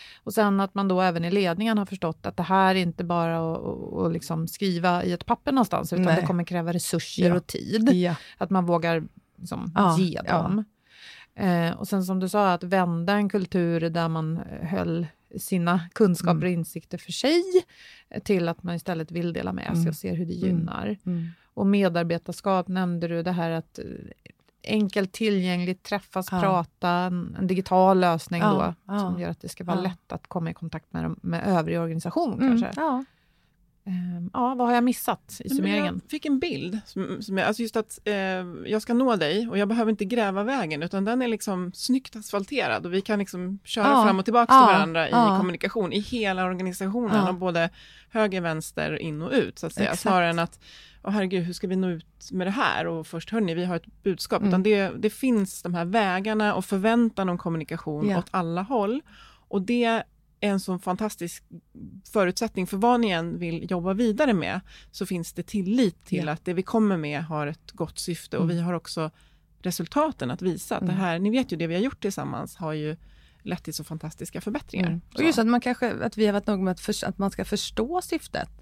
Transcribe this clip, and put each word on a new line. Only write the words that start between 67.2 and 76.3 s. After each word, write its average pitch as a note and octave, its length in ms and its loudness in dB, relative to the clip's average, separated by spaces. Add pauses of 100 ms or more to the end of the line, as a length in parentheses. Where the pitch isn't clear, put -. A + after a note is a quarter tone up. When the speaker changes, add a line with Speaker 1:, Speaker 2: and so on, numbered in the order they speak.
Speaker 3:
har D3+ 240 -4
ett - 240 -12
gott - 280 -8
syfte - 380 -8
och F3+ 60 2
Speaker 2:
Mm. E3 120 0
Speaker 3:
vi E3+ 60 -2
har F3 120 -2
också E3 380 -6 (500)
resultaten F#3 720 -2
att - 100 -8
visa F3+ 340 -4
att - 100 -4
det E3+ 60 0
Speaker 2:
Mm. F#3 120 0
Speaker 3:
här, E3+ 160 0
ni G3+ 100 2
vet B3+ 240 0
ju E3+ 40 -2
det E3 100 -2
vi E3 80 -2
har F3+ 60 2
gjort C4 200 -4
tillsammans D3+ 540 -6
har D#3+ 180 -6
ju D3+ 220 -4 (460)
lett F3+ 220 -8
till D#3 100 -10
så D#3 100 -10
fantastiska D#3+ 580 -10
förbättringar. G3 460 -4
Speaker 2:
Mm. E3+ 140 -4 (120)
Och - 60 -20
Speaker 3:
Så. C#4 40 0
Speaker 2:
just D#4+ 160 4
att A3 80 4
man A#3+ 140 4
kanske, B3 320 -2 (100)
att - 140 -4
vi G#3+ 80 4
har G#3 80 4